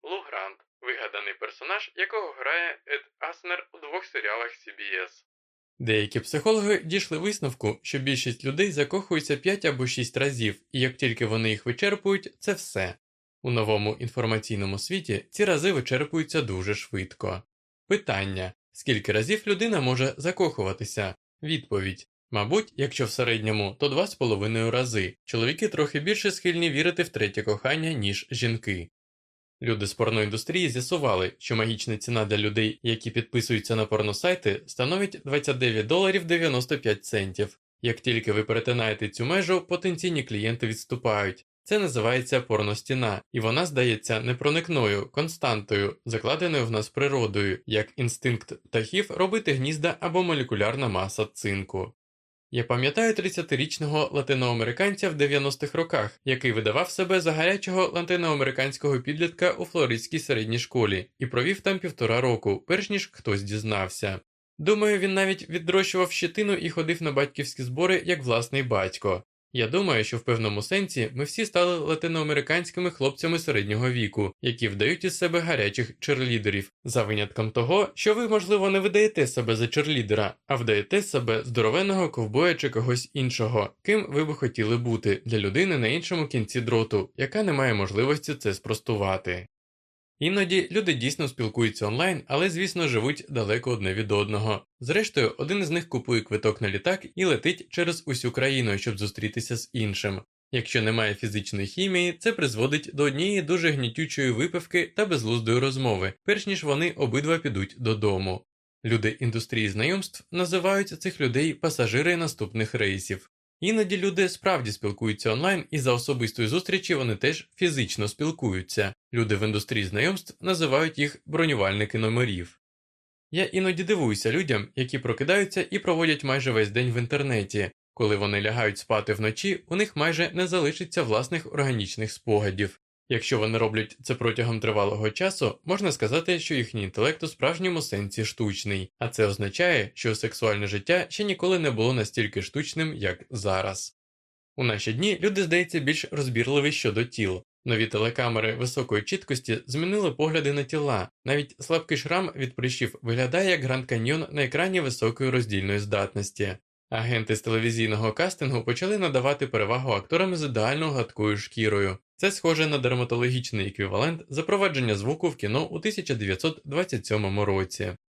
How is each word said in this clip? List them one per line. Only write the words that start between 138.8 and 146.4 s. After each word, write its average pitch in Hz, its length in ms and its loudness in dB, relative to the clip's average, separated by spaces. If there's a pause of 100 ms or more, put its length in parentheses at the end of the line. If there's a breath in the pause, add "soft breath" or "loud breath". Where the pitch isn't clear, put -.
а 117 80 -2
це 110 180 2
означає, 104 680 0
що 110 220 -2
сексуальне 104 520 -2
життя 104 420 0
ще - 140 -4
ніколи 185 360 0
не 147 120 0
було 117 220 2
настільки 110 480 -2
штучним, 156 540 -4
як 98 340 -4
зараз. 95 680 -2 (580)
У 135 80 -2
наші 110 300 0
дні 185 280 0
люди, 196 220 2
здається, 170 360 2
більш 143 320 0
розбірливі 139 600 2